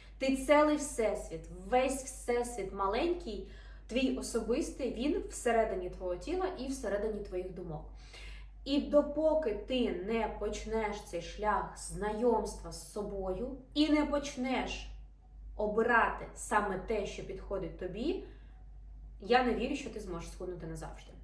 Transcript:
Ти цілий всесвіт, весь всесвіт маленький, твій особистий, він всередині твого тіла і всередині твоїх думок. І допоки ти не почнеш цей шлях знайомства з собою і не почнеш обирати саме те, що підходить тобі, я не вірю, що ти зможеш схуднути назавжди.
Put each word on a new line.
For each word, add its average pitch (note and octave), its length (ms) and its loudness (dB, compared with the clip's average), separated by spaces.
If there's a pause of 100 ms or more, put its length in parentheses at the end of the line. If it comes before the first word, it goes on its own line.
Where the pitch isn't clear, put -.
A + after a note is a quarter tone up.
(180)
Ти C4+ 200 2
цілий D4 380 8
всесвіт, F#3+ 640 0 (280)
весь C4 340 4
всесвіт A#3+ 680 -2
маленький, G#3+ 800 0 (360)
твій B3+ 300 2
особистий, A#3+ 760 0
він D4+ 360 0
всередині G3+ 600 2
твого F3+ 260 -4
тіла F4 300 -2 (120)
і B3+ 100 -6
всередині G#3 520 -2
твоїх F3+ 340 -6
думок. E3 320 -8 (800)
І C#4 160 2
допоки G#3 880 4
ти A#3+ 240 2
не G3+ 480 0
почнеш G#3+ 640 -2
цей E3+ 200 -6
шлях F#3+ 560 -2
знайомства G#3+ 920 0
з - 220 -10
собою G3 640 -4 (160)
і D4+ 160 6
не D4 160 6
почнеш C4 840 -2 (680)
обирати A3 800 4
саме G3+ 440 2
те, G#3 260 0
що F#3+ 180 -6
підходить F#3+ 560 -6
тобі, A#3 440 -2 (960)
я A#3 220 6
не A#3+ 100 4
вірю, B3 220 0
що - 140 -6
ти A3 100 -8
зможеш F3 320 -8
схуднути F3 360 -8
назавжди. D#3 440 -10 (120)